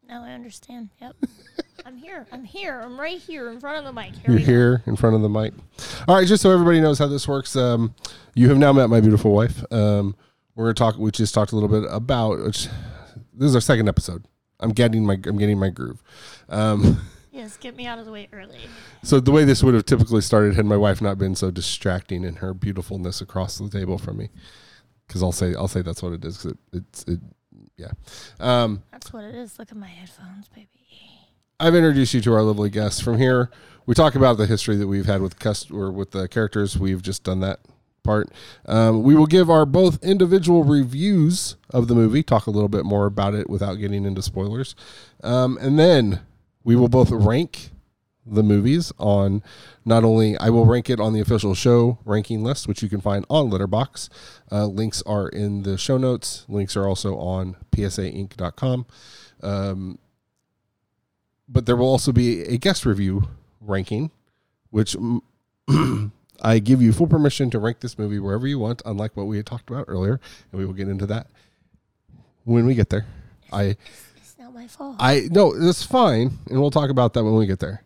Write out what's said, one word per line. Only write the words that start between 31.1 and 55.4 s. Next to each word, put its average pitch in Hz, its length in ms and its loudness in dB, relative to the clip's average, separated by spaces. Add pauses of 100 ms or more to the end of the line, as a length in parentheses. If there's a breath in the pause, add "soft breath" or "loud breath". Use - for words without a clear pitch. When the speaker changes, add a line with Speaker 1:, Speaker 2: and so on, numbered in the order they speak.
Speaker 2:
I've 165 160 4
introduced 147 380 4
you 123 80 2
to 117 140 2
our 107 80 4
lovely 104 260 0
guests. 104 320 -4
From 120 160 -2
here, 123 340 2 (360 soft breath)
we 117 80 2
talk 156 200 4
about 131 220 4
the 107 100 2
history 104 300 -2
that 101 100 -2
we've 98 200 -4
had 98 160 0
with 95 160 -6
cust-, - 320 -6
or 98 200 -6
with 95 200 -10
the 95 180 -8
characters. 104 500 -2
We've 95 220 -2
just 95 240 -10
done 92 160 -4
that 95 200 -6 (420)
part. 107 260 0 (380 loud breath)
Um, 113 380 2
we 143 100 8
will 156 120 6
give 170 220 4
our 156 160 6
both 156 400 2
individual 175 600 4
reviews 151 920 0 (140)
of 117 180 0
the 120 60 2
movie, 117 280 4
talk - 240 0
a 113 40 -6
little 104 180 0
bit 101 160 -2
more 101 220 0
about 101 280 -2
it 104 140 -6
without 98 280 -6
getting 101 280 -6
into 98 160 -6
spoilers. 101 560 -8 (480 loud breath)
Um, 127 380 0
and 135 160 2
then 139 420 4 (440)
we 117 120 4
will 123 120 4
both 123 220 4
rank 117 600 -2 (540)
the 107 200 0
movies 110 520 2
on, 101 460 0 (420 loud breath)
not 113 200 4
only, 110 340 4
I 110 120 0
will 117 140 4
rank 117 240 4
it 117 120 -2
on 110 120 0
the 110 60 0
official 101 380 0
show 120 480 2
ranking 107 400 -4
list, 131 240 -6
which 107 160 -6
you 104 40 -6
can 98 120 -6
find 101 280 -4
on 143 220 0
Letterboxd. 101 600 -4 (420 loud breath)
Uh, 104 140 -2
links 107 380 -6
are 104 240 -4
in 101 360 -6